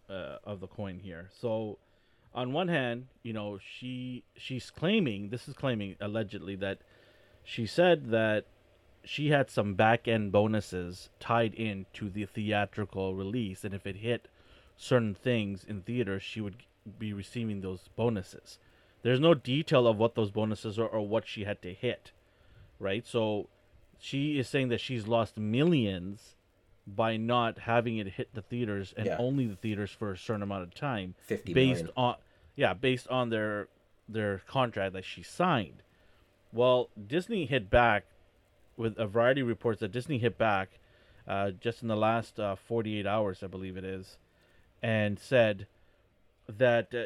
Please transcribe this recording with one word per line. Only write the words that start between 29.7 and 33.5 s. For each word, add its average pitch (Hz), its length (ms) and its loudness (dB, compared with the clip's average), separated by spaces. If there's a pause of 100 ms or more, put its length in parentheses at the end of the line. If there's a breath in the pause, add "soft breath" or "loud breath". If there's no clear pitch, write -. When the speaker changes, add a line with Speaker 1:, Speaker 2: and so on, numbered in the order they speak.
Speaker 1:
for 104 220 -6
a 92 60 -10
certain 107 240 -4
amount 98 220 -4
of 87 100 -14
time, 101 460 -6
Speaker 2:
Fifty - 340 -4
million. 131 220 6
Speaker 1:
based 82 200 -6
on, 123 200 2 (400 soft breath)
yeah, 113 180 2
based 127 340 0
on 123 220 0
their, 107 380 -2 (380)